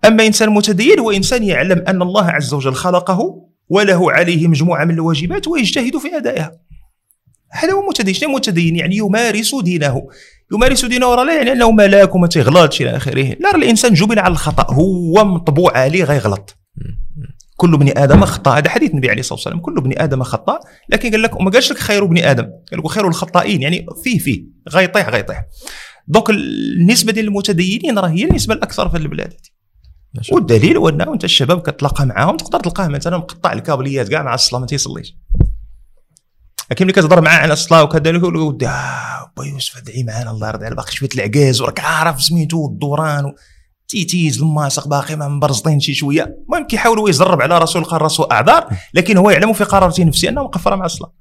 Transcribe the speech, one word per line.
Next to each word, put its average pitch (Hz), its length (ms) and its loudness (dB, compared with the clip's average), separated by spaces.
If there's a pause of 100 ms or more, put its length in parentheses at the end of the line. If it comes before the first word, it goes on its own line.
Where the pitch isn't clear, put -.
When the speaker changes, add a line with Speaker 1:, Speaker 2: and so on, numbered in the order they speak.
Speaker 1:
اما 220 220 6
انسان 214 220 2
متدين 214 500 4
هو 226 120 0
انسان 214 320 0
يعلم 175 440 0
ان 190 140 0
الله 180 240 0
عز 147 280 -2
وجل 135 200 -2
خلقه 180 760 -2 (220)
وله 180 420 2
عليه 170 360 2
مجموعه 160 380 2
من 165 80 0
الواجبات 165 540 -2
ويجتهد 269 500 -2
في 311 200 -6
ادائها، 160 420 -6 (920)
هذا 349 220 -4
هو 403 160 -2
متدين. 202 240 -2
شنو 302 160 -4
متدين؟ 170 460 0
يعني 180 200 -2
يمارس 214 600 -2
دينه. 156 520 -2 (460)
يمارس 254 320 2
دينه 247 300 0
راه 247 80 2
لا 320 140 0
يعني 254 140 0
انه 240 200 4
ملاك 196 440 6
وما 175 120 4
تيغلطش 151 540 4
الى 120 160 -2
اخره، 135 420 -4
لا، 392 120 2
راه 381 60 2
الانسان 240 360 4
جبل 208 260 2
على 185 120 2
الخطا، 151 420 0
هو 180 520 4
مطبوع 170 520 2
عليه 151 260 2
غيغلط. 107 540 -2 (1000)
كل 170 180 4
ابن 143 240 4
ادم 165 280 6
خطا، - 320 0
هذا 151 120 2
حديث 302 220 0
النبي 127 180 0
عليه 107 100 0
الصلاه - 180 -8
والسلام، - 220 -8
كل 320 180 -8
ابن 135 200 -2
ادم 135 260 -2
خطا، - 360 -4 (300)
لكن 220 220 -2
قال 214 100 0
لك، 226 180 -2
وما 190 120 0
قالش 262 200 2
لك 233 60 -8
خير 202 260 0
ابن 170 140 2
ادم، 131 260 2 (280)
قال - 80 -8
لك 156 80 -6
خير 202 200 -2
الخطائين، 175 540 -2
يعني 160 240 -4 (180)
فيه 247 160 0
فيه - 260 -4 (240)
غيطيح 180 400 0
غيطيح. - 360 -4 (600)
دونك 220 220 2
النسبه 170 840 0
ديال 214 160 -2
المتدينين 202 720 -2
راه 185 80 0
هي 170 160 0
النسبه 220 300 0
الاكثر - 360 -4
في 175 80 -2
البلاد 151 300 -6
هذه. - 100 -20 (760)
Speaker 2:
ما 113 80 -10
شاء 254 160 0
الله. 156 160 2
Speaker 1:
والدليل 170 240 4
هو 160 120 2
انه 175 240 -2
انت 214 100 -6
الشباب 175 380 2
كتلاقى 143 440 -2
معاهم 139 320 0
تقدر - 220 -6
تلقاه 175 280 -4
مثلًا 151 300 -4
مقطع - 360 -6
الكابليات 131 560 -4
كاع 151 140 -4
مع 123 100 -6
الصلاه 127 260 -2
ما 127 60 -6
تيصليش. - 500 -8 (1600)
لكن 185 140 0
ملي 185 80 2
كتهضر 180 280 6
معاه 160 160 4
على 156 160 2
الصلاه 156 300 4
وكذا 160 260 0
يقول 170 240 0
له: 160 80 -2
"ودي، 131 260 -4
آه، - 720 -10
با 135 80 -10
يوسف 139 320 -10
ادعي 123 260 -10
معانا 117 280 -8
الله 107 160 -8
يرضي 107 180 -8
عليك، 113 120 -10
باقي 117 140 -8
شويه 131 240 -6
العكاز 127 460 2
وراك - 180 -4
عارف 156 420 -2
سميتو 160 460 -2
الدوران 143 580 -4
و... 139 100 -10 (520)
تيتيز 165 540 -2
الماسق 151 460 -2
باقي 147 280 -4
ما 147 120 -8
مبرزطين 143 520 0
شي 139 140 -2
شويه". 147 440 -2 (100)
المهم 311 200 -4
كيحاول 226 320 0
هو 214 80 0
يجرب 170 340 2
على 170 160 2
راسو، 165 220 0
يلقى 160 180 -4
راسو 156 260 0
اعذار، 180 460 2 (240)
لكن 185 240 2
هو 196 120 6
يعلم 202 240 2
في 208 100 -2
قرارته 190 380 2
النفسيه 170 280 2
انه 285 140 -2
مقفره 196 320 -4
مع 190 100 -4
الصلاه. - 360 -10